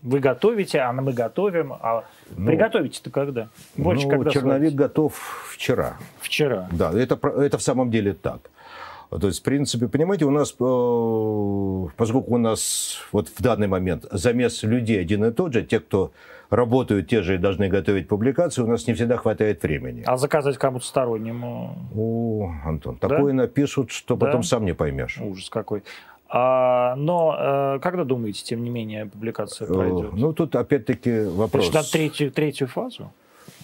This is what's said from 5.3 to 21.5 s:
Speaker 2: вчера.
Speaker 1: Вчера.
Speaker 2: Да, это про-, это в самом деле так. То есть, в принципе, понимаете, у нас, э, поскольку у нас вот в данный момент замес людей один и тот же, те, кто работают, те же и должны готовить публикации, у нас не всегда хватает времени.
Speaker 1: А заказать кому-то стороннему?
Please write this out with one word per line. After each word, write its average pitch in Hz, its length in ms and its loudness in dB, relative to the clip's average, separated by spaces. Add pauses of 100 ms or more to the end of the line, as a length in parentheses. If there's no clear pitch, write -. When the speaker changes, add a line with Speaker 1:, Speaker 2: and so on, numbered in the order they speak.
Speaker 2:
вчера. - 460 -2 (240)
Speaker 1:
Вчера. 113 520 -2
Speaker 2:
Да, 85 200 0
это 117 240 2
про-, 135 260 0
это 143 140 2
в - 60 -2
самом 127 280 0
деле 101 220 2
так. - 380 -8 (600)
То 90 180 0
есть, 90 120 -4
в - 40 -20
принципе, 123 420 0
понимаете, 160 380 2
у 135 60 4
нас, 143 280 2
э, 110 1300 0 (100)
поскольку 117 380 0
у 120 40 4
нас - 600 0 (140)
вот 101 160 0
в - 140 -14
данный 107 260 4
момент 92 420 0
замес 117 540 0
людей 110 360 2
один 101 240 0
и 117 60 2
тот 165 220 0
же, 107 100 2
те, - 180 2
кто 95 300 0 (400)
работают, 113 580 2
те 110 140 2
же 95 120 2
и 92 40 0
должны 98 300 2
готовить 98 400 0
публикации, 139 540 0
у 226 40 0
нас 233 200 0
не 117 80 2
всегда 120 220 0
хватает 107 460 0
времени. 78 440 -4
Speaker 1:
А 127 100 2
заказать 139 420 0
кому-то 127 260 -2
стороннему? 120 920 -4 (200)